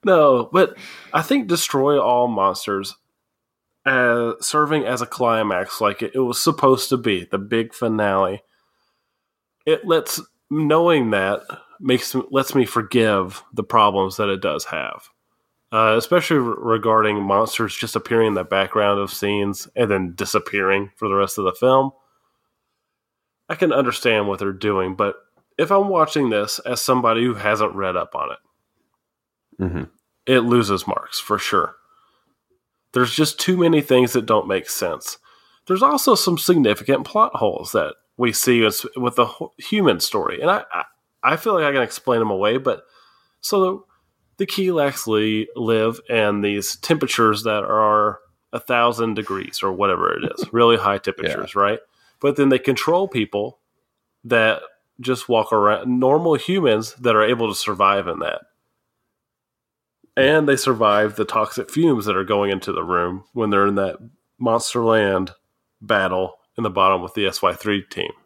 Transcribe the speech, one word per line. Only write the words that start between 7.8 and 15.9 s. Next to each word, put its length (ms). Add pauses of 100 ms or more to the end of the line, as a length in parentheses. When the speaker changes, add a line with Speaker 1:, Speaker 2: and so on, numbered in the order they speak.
Speaker 1:
it 200
lets, 340 (300)
knowing 600
that 300 (380)
makes, 360 (160)
lets 240
me 100
forgive 760 (100)
the 100
problems 540
that 100
it 140
does 240
have, 380 (680)
uh, 280